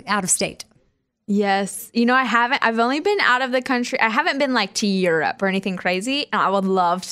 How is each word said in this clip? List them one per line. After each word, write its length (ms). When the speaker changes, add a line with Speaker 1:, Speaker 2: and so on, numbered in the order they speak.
Speaker 1:
out 160
of 60
state. 340
Speaker 2:
Yes. 640
You 140
know, 80
I 100
haven't, 400
I've 140
only 220
been 200
out 220
of 100
the 100
country. 380
I 80
haven't 300
been, 160
like, 200
to 120
Europe 560
or 40
anything 300
crazy. 560
And 80
I 80
would 160
love 480